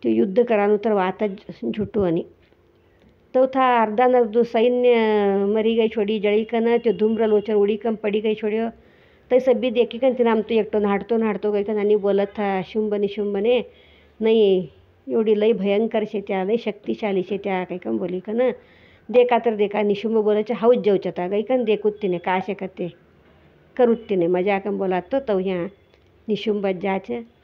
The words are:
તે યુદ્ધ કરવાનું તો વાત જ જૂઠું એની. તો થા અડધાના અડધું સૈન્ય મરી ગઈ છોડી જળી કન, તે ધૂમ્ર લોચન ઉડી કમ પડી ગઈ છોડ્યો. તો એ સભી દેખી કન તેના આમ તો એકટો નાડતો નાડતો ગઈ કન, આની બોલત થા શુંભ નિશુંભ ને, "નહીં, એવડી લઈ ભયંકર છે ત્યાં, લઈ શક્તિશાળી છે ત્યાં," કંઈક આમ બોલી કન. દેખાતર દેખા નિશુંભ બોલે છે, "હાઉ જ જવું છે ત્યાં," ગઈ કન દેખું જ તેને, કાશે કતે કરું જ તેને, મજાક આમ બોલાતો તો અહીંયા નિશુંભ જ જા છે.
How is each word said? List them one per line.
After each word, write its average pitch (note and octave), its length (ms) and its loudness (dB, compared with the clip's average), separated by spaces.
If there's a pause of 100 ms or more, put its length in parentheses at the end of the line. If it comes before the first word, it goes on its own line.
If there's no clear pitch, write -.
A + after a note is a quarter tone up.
તે A#3+ 80 0
યુદ્ધ A3 340 2
કરવાનું G#3 340 2
તો A3 120 -2
વાત F#3+ 340 0
જ G3+ 140 -4 (260)
જૂઠું G3+ 440 -2
એની. E3+ 160 -2 (1080)
તો C4 120 4
થા C4 360 2
અડધાના B3 360 2
અડધું A#3 260 2
સૈન્ય B3 500 2 (520)
મરી A3 300 0
ગઈ A3 120 2
છોડી A3 320 -2
જળી G#3 240 2
કન, A#3 320 0
તે A#3 160 0
ધૂમ્ર G#3+ 340 0
લોચન G#3+ 280 2
ઉડી G#3 220 2
કમ A3 180 -4
પડી G#3+ 260 -2
ગઈ G#3+ 140 0
છોડ્યો. A3 360 -4 (600)
તો B3 60 4
એ - 20 8
સભી B3 320 2
દેખી A#3 280 0
કન B3+ 140 2
તેના A#3 200 2
આમ A3 80 2
તો G#3+ 140 -4
એકટો A3 240 0
નાડતો G3+ 380 0
નાડતો G#3 360 0
ગઈ G3+ 120 0
કન, G#3+ 140 -4
આની G#3 180 2
બોલત G3+ 320 0
થા G3 340 -4
શુંભ G#3+ 320 -4
નિશુંભ G3+ 420 -4
ને, A3+ 280 0 (560)
"નહીં, G3+ 480 4 (400)
એવડી A3+ 260 2
લઈ G#3+ 180 2
ભયંકર G#3 520 0
છે G#3+ 160 -6
ત્યાં, G3 260 -4
લઈ G#3+ 100 0
શક્તિશાળી G#3 680 -4
છે G3 160 -6
ત્યાં," F#3+ 260 -4
કંઈક F3+ 220 -12
આમ A3+ 120 -4
બોલી F#3 220 -6
કન. A#3 340 -2 (560)
દેખાતર A#3 460 2
દેખા G#3 260 -2
નિશુંભ G#3 420 0
બોલે G#3 180 2
છે, G#3+ 100 -6
"હાઉ A3 220 4
જ A#3+ 40 -2
જવું G3 200 2
છે F3+ 120 -6
ત્યાં," F3+ 200 -6
ગઈ G#3 120 -2
કન B3 220 -2
દેખું G#3 280 0
જ - 20 -8
તેને, F#3 240 -4
કાશે F#3+ 360 -4
કતે F#3 400 -10 (800)
કરું A#3 200 4
જ - 20 -12
તેને, F#3+ 280 -2
મજાક G3 400 0
આમ G3+ 120 -4
બોલાતો F#3+ 420 -2
તો A#3 160 -2
અહીંયા F#3 340 -4 (580)
નિશુંભ G3+ 380 -2
જ F#3+ 120 -2
જા F#3+ 200 -4
છે. A#3 220 -8 (240)